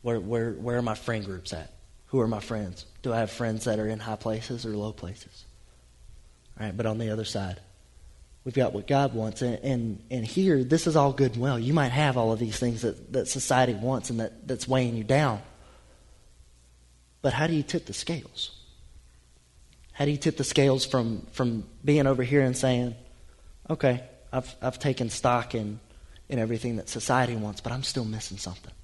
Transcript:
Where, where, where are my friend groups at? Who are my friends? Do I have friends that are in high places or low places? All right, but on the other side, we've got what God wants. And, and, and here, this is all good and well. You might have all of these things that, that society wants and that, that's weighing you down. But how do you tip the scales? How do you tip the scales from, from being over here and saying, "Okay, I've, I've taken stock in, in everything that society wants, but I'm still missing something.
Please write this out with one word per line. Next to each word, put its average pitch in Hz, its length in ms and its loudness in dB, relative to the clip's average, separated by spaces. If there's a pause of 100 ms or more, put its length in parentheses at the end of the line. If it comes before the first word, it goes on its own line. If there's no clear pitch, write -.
Where, 117 180 0
where, 113 340 0
where 120 260 -2
are 120 40 2
my 110 140 0
friend 110 280 -4
groups 95 280 -8
at? 80 180 -10 (360)
Who 135 140 0
are 110 60 4
my 113 140 -2
friends? 101 460 -8 (160)
Do 123 100 -2
I 113 80 0
have 107 100 -2
friends 110 360 -4
that 110 120 0
are 107 80 -2
in 107 140 -4
high 110 160 -6
places 113 500 -6
or 110 40 -4
low 104 220 -4
places? - 520 -14 (1120)
All 107 80 -4
right, 95 100 -6
but 113 100 -2
on 110 120 0
the 113 120 -2
other 110 140 -2
side, 98 360 -4 (840)
we've 123 120 -8
got 127 180 4
what 101 160 -6
God 139 260 4
wants. 110 280 -4
And, 120 200 -2
and, 120 480 -2
and 120 160 -4
here, 170 380 4
this 160 240 4
is 156 80 2
all 139 160 6
good 127 220 4
and 120 60 -2
well. 127 180 2
You 120 140 0
might 139 200 4
have 139 240 2
all 113 160 4
of 110 80 0
these 110 180 -2
things 117 240 0
that, - 300 -4
that 123 160 0
society 127 460 2
wants 120 360 -2
and 117 80 -2
that, - 300 -6
that's 127 180 -4
weighing 127 300 2
you 110 80 -4
down. 131 360 2 (1800)
But 135 120 2
how 147 140 2
do 165 80 0
you 147 80 2
tip - 240 -4
the - 60 -12
scales? - 680 -8 (1300)
How 143 140 0
do 147 40 4
you 147 60 0
tip 151 200 0
the 135 80 0
scales 135 400 4
from, 113 480 0
from 117 320 -2 (200)
being 147 220 6
over 131 160 4
here 139 180 4
and 127 160 4
saying, 123 400 2 (720)
"Okay, 131 340 2 (300)
I've, 127 280 -4
I've 127 180 -4
taken 127 320 0
stock 120 440 2
in, 107 240 -4 (520)
in 131 80 -2
everything 117 380 -2
that - 120 -6
society 120 480 0
wants, 104 240 -6
but 113 120 -6
I'm 131 100 -4
still 123 240 -4
missing 107 320 -8
something. - 340 -12 (100)